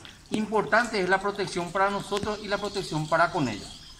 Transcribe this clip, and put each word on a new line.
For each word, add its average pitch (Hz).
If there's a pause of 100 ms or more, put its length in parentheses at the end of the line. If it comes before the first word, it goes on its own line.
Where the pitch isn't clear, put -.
(320)
importante 214
es 180
la 190
protección 190
para 196
nosotros 202
y 202
la 202
protección 180
para 165
con 160
ellos. -